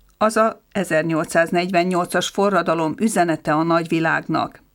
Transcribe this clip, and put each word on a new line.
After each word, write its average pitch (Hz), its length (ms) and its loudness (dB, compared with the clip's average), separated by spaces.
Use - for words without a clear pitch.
az 220 180 0
a 220 260 0
ezernyolcszáznegyvennyolcas 170 1600 0
forradalom 170 720 0
üzenete 170 540 0
a 156 100 2
nagyvilágnak. 160 1000 -2